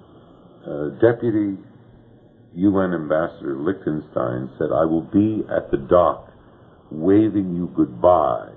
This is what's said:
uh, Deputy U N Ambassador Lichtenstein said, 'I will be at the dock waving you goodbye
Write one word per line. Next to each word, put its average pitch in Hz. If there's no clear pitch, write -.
uh, 76
Deputy 107
U 95
N 92
Ambassador 78
Lichtenstein 69
said, 78
'I 78
will 80
be 104
at -
the -
dock 80
waving 95
you 87
goodbye 62